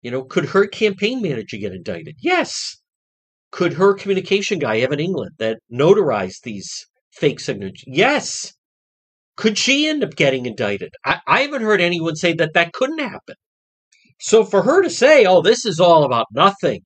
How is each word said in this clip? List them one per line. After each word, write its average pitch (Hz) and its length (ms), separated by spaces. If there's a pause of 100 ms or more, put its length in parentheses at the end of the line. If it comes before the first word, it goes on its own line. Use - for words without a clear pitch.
You 120 100
know, 131 100
could 151 280
her 202 180
campaign 214 520
manager 127 360
get 98 160
indicted? 85 480
Yes. - 560 (720)
Could 165 220
her 190 200
communication 196 680
guy, 113 180
Evan 135 220
England, 156 380
that 113 200 (140)
notarized 131 720
these 101 440 (260)
fake 139 280
signatures? 98 480
Yes. 220 640 (840)
Could 214 220
she 285 300
end 302 160
up 156 100
getting 131 320
indicted? 101 440 (140)
I, 156 220
I 190 160
haven't 285 200
heard 214 180
anyone 170 340
say 165 200
that 160 200
that 170 180
couldn't 302 280
happen. - 340 (840)
So 220 240
for 196 180
her 302 180
to 349 100
say, 269 360
"Oh, 180 160
this 233 240
is 170 140
all 170 240
about 120 280
nothing 151 540